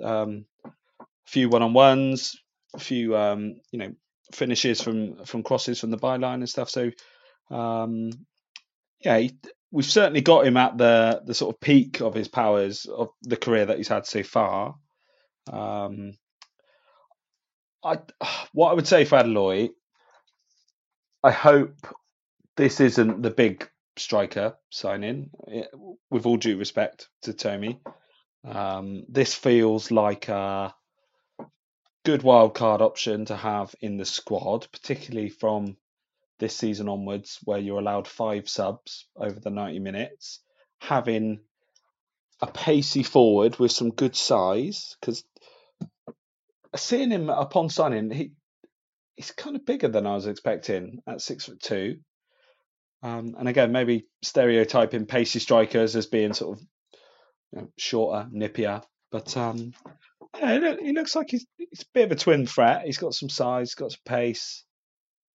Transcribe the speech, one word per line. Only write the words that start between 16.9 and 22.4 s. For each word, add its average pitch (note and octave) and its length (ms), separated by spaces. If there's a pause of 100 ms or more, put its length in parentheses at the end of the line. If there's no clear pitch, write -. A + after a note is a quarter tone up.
I, D#3+ 160 (520)
what D#3+ 200
I - 20
would D#3+ 140
say E3 180
for C#3+ 140
Adeloye, G#2+ 500 (1500)
I C3+ 80
hope D3 440 (840)